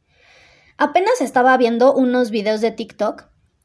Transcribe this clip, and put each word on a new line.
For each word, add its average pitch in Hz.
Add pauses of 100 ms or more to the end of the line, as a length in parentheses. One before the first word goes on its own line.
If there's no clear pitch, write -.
(760)
Apenas 381
estaba 254
viendo 240
unos 247
videos 214
de 226
TikTok - (360)